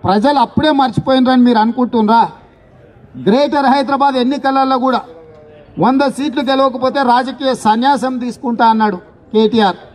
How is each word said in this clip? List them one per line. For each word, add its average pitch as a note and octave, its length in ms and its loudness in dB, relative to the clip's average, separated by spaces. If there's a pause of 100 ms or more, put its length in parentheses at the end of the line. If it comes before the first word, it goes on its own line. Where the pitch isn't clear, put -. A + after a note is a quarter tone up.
ప్రజలు G#3+ 400 2
అప్పుడే D4+ 260 -2 (100)
మర్చిపోయినరని C4 640 2
మీరు A#3 160 2
అనుకుంటున్నారా? A3+ 580 0 (1040)
గ్రేటర్ C4+ 460 2
హైదరాబాద్ C#4 500 0
ఎన్నికలలో C4+ 640 -2
కూడా A#3+ 160 0 (800)
వంద C4 200 2 (140)
సీట్లు C#4 320 -4
గెలవకపోతే C4 500 0 (140)
రాజకీయ C4 380 -2 (160)
సన్యాసం C4 460 0 (120)
తీసుకుంటా A#3 480 -4
అన్నాడు G#3+ 240 0 (360)
కేటీఆర్. G#3+ 460 0 (160)